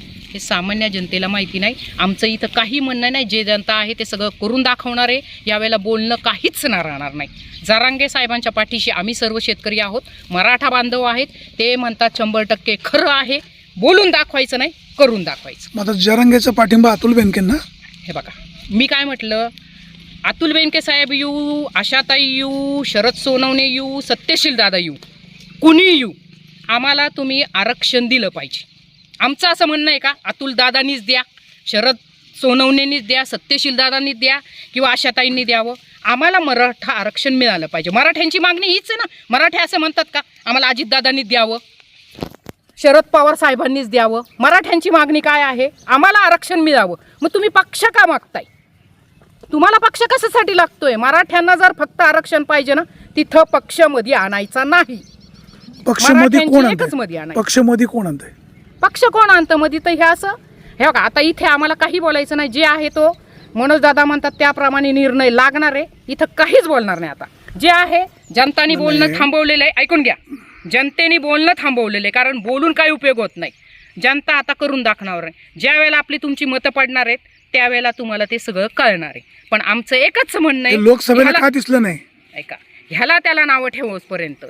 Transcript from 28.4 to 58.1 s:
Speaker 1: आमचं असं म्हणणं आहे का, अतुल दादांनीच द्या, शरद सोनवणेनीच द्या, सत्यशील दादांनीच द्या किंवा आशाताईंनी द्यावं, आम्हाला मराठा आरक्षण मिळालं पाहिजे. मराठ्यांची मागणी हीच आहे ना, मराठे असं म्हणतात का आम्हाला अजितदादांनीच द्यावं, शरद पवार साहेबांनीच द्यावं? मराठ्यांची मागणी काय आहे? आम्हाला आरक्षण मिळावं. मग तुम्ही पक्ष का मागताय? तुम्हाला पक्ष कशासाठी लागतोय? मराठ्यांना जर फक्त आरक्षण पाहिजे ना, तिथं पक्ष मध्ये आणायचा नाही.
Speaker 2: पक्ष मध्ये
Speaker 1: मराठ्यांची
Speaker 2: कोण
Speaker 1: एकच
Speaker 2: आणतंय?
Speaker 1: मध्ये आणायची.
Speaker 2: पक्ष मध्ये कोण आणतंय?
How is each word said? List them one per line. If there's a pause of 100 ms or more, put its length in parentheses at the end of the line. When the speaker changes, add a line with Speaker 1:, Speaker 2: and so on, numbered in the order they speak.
Speaker 1:
आमचं
असं
म्हणणं
आहे
का, (120)
अतुल
दादांनीच
द्या, (440)
शरद (460)
सोनवणेनीच
द्या,
सत्यशील
दादांनीच
द्या (340)
किंवा
आशाताईंनी
द्यावं, (300)
आम्हाला
मराठा
आरक्षण
मिळालं
पाहिजे.
मराठ्यांची
मागणी
हीच
आहे
ना,
मराठे
असं
म्हणतात
का (240)
आम्हाला
अजितदादांनीच
द्यावं, (1200)
शरद
पवार
साहेबांनीच
द्यावं? (180)
मराठ्यांची
मागणी
काय
आहे? (180)
आम्हाला
आरक्षण
मिळावं. (260)
मग
तुम्ही
पक्ष
का
मागताय? (1080)
तुम्हाला
पक्ष
कशासाठी
लागतोय?
मराठ्यांना
जर
फक्त
आरक्षण
पाहिजे
ना, (340)
तिथं (100)
पक्ष
मध्ये
आणायचा
नाही. (920)
Speaker 2:
पक्ष
मध्ये
Speaker 1:
मराठ्यांची
Speaker 2:
कोण
Speaker 1:
एकच
Speaker 2:
आणतंय?
Speaker 1:
मध्ये
आणायची.
Speaker 2:
पक्ष
मध्ये
कोण
आणतंय? (520)